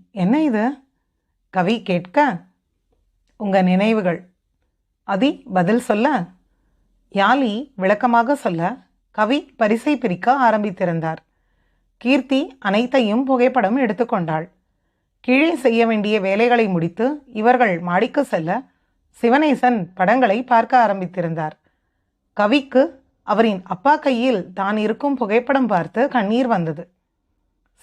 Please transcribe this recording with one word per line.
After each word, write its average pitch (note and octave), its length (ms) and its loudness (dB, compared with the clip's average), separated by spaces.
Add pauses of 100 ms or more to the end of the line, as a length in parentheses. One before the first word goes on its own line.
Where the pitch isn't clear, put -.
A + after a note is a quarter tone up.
(100)
என்ன G#3+ 320 0
இது?" A3 220 0 (840)
கவி G3+ 320 -2
கேட்க, F#3 640 -2 (920)
"உங்க F#3+ 260 0
நினைவுகள்." F#3 580 2 (840)
அதி G3+ 280 0 (220)
பதில் F#3 280 2
சொல்ல, A3+ 440 0 (880)
யாழி A#3 640 0
விளக்கமாக A#3 580 2
சொல்ல, F#3+ 420 -4 (340)
கவி A3 300 0 (160)
பரிசை A3+ 420 0
பிரிக்க A#3 520 0
ஆரம்பித்திருந்தார். F3 680 -2 (760)
கீர்த்தி C4 640 -2
அனைத்தையும் A#3 640 0
புகைப்படம் B3+ 540 0
எடுத்துக்கொண்டாள். F#3 680 -2 (720)
கீழே C#4+ 340 0
செய்ய A#3 320 2
வேண்டிய G#3+ 340 0
வேலைகளை A3 480 2
முடித்து F#3 580 -2
இவர்கள் A3 520 0
மாடிக்கு G3+ 460 -2
செல்ல, F#3 380 -4 (600)
சிவனேசன் B3+ 560 2 (160)
படங்களை A3+ 500 2
பார்க்க A#3 420 4
ஆரம்பித்திருந்தார். E3+ 680 -4 (800)
கவிக்கு C4 720 0 (200)
அவரின் G#3 420 0
அப்பா - 320 0
கையில் B3 560 -2
தான் G3 240 -4
இருக்கும் A3 380 -2
புகைப்படம் B3 520 0
பார்த்து G#3 420 -2
கண்ணீர் A#3+ 380 0
வந்தது. E3 460 -4 (920)